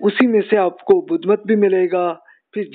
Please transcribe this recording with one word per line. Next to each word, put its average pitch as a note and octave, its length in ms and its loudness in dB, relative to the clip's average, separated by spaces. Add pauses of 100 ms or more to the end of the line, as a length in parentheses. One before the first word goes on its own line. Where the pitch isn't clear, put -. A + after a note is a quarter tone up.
उसी G#3 240 2
में A3 160 2
से G#3+ 140 -2
आपको F3+ 500 2
बुद्ध E3 200 -4
मत G#3 200 0
भी A3 100 0
मिलेगा, F#3 540 0 (420)
फिर G3 220 -8